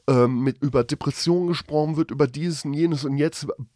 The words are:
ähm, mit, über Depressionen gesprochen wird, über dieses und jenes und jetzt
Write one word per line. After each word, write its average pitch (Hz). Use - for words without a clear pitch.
ähm, 123
mit, 131
über 131
Depressionen 170
gesprochen 151
wird, 160
über 139
dieses 147
und 139
jenes 151
und 139
jetzt 147